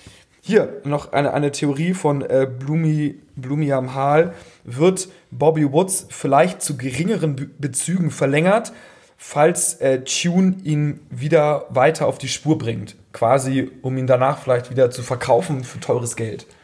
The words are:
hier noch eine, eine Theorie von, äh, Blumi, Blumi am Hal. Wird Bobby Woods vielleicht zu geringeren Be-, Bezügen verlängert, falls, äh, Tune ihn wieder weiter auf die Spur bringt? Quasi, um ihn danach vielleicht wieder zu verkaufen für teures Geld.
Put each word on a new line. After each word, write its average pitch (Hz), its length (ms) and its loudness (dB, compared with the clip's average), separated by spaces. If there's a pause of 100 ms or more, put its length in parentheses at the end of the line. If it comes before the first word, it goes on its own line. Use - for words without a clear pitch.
(400)
hier 175 420 0
noch 143 300 -4
eine, 143 200 2
eine 143 200 0
Theorie 151 420 -2
von, 143 280 0
äh, 135 280 2
Blumi, 151 720 -2 (160)
Blumi 139 360 -2
am 127 220 -2
Hal. 151 400 2 (300)
Wird 165 420 2 (240)
Bobby 147 420 2
Woods 185 380 0
vielleicht 151 500 2
zu 143 160 -4
geringeren 143 600 -2
Be-, 139 200 -8
Bezügen 151 540 -2
verlängert, 165 600 0 (440)
falls, - 580 0
äh, 131 280 0
Tune 185 600 0
ihn 147 340 -2 (100)
wieder 147 600 2
weiter 131 400 2
auf 127 100 -4
die 135 100 -10
Spur 156 300 0
bringt? 110 380 -6 (160)
Quasi, 131 580 0 (120)
um 131 140 -4
ihn 131 120 -4
danach 131 300 2
vielleicht 123 340 -2
wieder 123 180 4
zu 120 140 -8
verkaufen 131 580 0
für - 160 -12
teures 117 380 -4
Geld. 113 300 -8 (180)